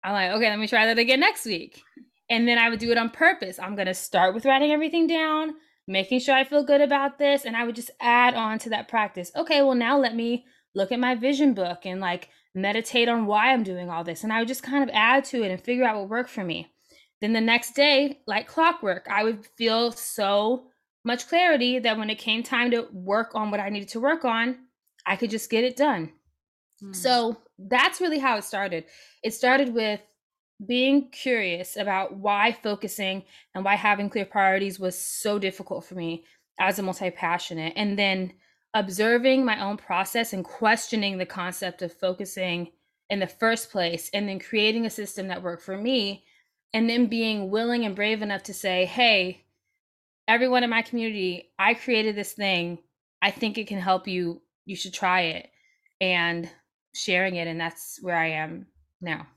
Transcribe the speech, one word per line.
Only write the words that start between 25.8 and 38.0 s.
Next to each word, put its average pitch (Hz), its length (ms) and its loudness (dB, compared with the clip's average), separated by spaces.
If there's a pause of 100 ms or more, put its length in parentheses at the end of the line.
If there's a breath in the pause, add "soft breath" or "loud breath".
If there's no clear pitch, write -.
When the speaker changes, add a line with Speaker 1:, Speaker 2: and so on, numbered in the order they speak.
Speaker 2:
Hmm. 196 120 -16
Speaker 1:
So 233 500 0 (160)
that's 247 420 0
really 311 200 0
how 254 160 2
it 202 80 -6
started. 190 400 -4 (400 loud breath)
It 220 100 -2
started 254 400 2
with 214 260 -2 (680)
being 254 440 2
curious 190 680 -4
about 196 400 -2
why 202 360 2
focusing 196 720 -6 (300 soft breath)
and 190 100 -6
why 196 120 4
having 202 340 0
clear 208 140 -2
priorities 190 540 2
was 185 200 -4
so - 400 -4
difficult 190 460 -6
for 180 120 -18
me 165 280 -8 (360 soft breath)
as 190 180 2
a 196 40 -4
multi-passionate, 175 960 -4
and 202 220 -2
then 190 340 0 (420)